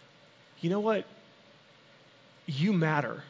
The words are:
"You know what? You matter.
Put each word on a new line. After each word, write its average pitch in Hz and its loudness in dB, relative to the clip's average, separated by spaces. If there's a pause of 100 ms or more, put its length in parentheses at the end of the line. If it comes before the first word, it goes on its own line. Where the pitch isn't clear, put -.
(600)
"You 170 -2
know 202 0
what? 208 0 (1400)
You 165 0
matter. 151 0